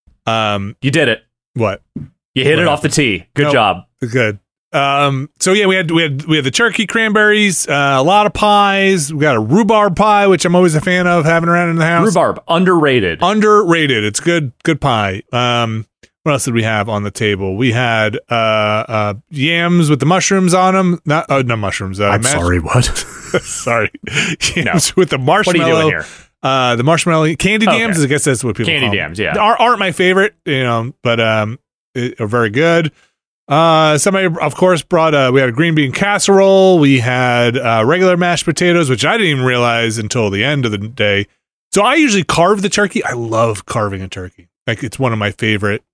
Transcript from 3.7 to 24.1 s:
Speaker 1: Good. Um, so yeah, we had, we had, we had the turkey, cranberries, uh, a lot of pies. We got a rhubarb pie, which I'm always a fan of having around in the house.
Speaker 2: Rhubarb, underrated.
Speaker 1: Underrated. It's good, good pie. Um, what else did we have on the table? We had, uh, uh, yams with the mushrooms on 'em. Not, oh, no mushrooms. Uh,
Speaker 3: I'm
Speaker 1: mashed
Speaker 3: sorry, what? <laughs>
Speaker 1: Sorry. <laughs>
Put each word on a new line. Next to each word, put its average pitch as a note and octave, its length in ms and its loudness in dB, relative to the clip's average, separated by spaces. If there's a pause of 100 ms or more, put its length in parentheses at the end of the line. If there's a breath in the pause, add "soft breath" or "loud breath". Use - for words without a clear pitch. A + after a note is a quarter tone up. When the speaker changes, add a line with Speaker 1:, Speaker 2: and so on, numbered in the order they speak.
Speaker 1:
Good. A2 280 -2 (340)
Um, C#3 560 0 (100)
so F#3 140 0
yeah, G#3 140 2
we F#3+ 80 2
had, F3+ 140 -2
we E3 120 2
had, D3 240 -4
we D#3 100 0
had D3 80 0
the C3+ 80 -2
turkey, A3+ 340 -2
cranberries, G#3+ 800 0
uh, C#3 320 0
a C3 60 2
lot G3+ 220 4
of G3+ 80 -2
pies. G3 800 2
We C#3+ 80 -2
got C#3+ 160 2
a - 20 0
rhubarb G3+ 560 2
pie, G3+ 320 2
which F#3+ 160 2
I'm F3 100 2
always F3+ 220 4
a D3+ 60 0
fan F3+ 260 0
of F3 160 2
having E3 240 2
around F3 220 2
in E3 80 -2
the D#3+ 80 2
house. E3+ 220 2
Speaker 2:
Rhubarb, E3 420 0
underrated. D3+ 720 2
Speaker 1:
Underrated. F3 840 2
It's G#2 160 -4
good, E3 320 -2 (120)
good D#3 180 -2
pie. G#2+ 500 -2
Um, A#2+ 540 -2 (380)
what D3+ 100 0
else C3 100 -2
did A#2+ 120 -4
we A2+ 80 0
have A2 260 -2
on G#2 140 -4
the G2+ 80 -8
table? G2 440 -4
We A#2+ 160 0
had, A2+ 460 -2 (120)
uh, - 40 -2
uh, G#2+ 800 -2 (160)
yams E3+ 600 0
with C#3+ 120 0
the C3+ 40 0
mushrooms F#3 480 0
on F#3 220 2
'em. F3+ 300 0
Not, D3+ 240 -2
oh, C#3 120 0
no A#2+ 140 -2
mushrooms. G2 460 -6
Uh, G#2 80 0
Speaker 3:
I'm G#2+ 140 0
Speaker 1:
mashed C3+ 120 0
Speaker 3:
sorry, F2 240 0
what? E2+ 240 0
<laughs> - 600 -6
Speaker 1:
Sorry. A#2 560 -4
<laughs> - 560 -6